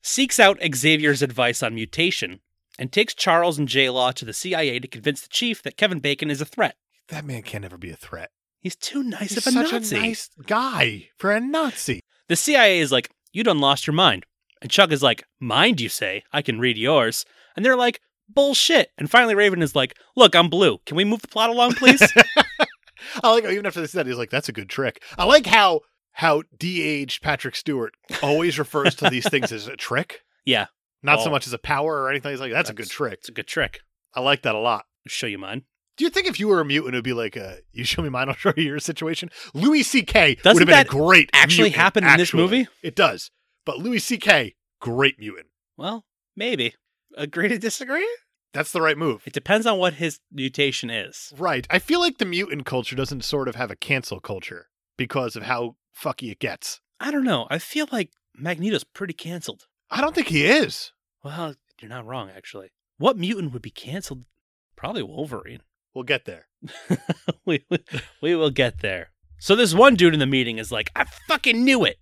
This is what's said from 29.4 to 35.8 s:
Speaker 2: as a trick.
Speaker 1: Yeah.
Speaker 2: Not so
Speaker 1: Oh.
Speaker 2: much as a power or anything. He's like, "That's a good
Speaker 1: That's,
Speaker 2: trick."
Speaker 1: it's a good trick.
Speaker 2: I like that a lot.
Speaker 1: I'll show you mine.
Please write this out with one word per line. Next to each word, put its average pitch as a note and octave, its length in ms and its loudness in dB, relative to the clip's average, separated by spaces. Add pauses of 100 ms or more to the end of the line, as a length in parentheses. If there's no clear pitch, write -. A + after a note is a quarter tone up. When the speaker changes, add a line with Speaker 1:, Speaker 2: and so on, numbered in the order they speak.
Speaker 2:
as G#2+ 160 -12
a C3+ 80 -14
trick. - 460 -6 (240)
Speaker 1:
Yeah. A2 220 0 (380)
Speaker 2:
Not C#3 140 4
so A2+ 80 0
Speaker 1:
Oh. D#3+ 40 0
Speaker 2:
much - 160 -2
as B2 60 -10
a A#2 40 -8
power D3+ 440 -4
or C3 80 -4
anything. C#3 220 -6
He's C3+ 80 -8
like, B2+ 140 -8
"That's D3 160 -2
a A2 40 -14
good G#2+ 120 -12
Speaker 1:
That's, - 100 -12
Speaker 2:
trick." A#2+ 240 -4
Speaker 1:
it's - 100 -20
a - 40 -20
good - 140 -10
trick. - 340 -4 (340)
Speaker 2:
I B2+ 60 -4
like C#3 220 0
that A2 120 -2
a G#2+ 40 -4
lot. A2 260 -2 (200)
Speaker 1:
I'll - 40 -20
show - 180 -8
you G2+ 100 -8
mine. G2 260 -12 (340)